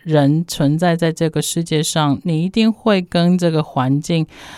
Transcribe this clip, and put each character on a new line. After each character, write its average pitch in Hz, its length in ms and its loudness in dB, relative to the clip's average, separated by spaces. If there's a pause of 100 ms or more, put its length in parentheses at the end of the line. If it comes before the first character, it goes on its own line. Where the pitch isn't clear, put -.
人 156 440 2
存 147 300 0
在 170 180 2
在 170 160 0
这 160 200 -2
个 156 100 -4
世 165 220 -4
界 156 180 -2
上， 147 440 0
你 165 200 -2
一 - 20 0
定 220 240 0
会 208 300 0
跟 175 340 2
这 175 140 2
个 156 140 0
环 135 360 -2
境、 160 280 -2 (300)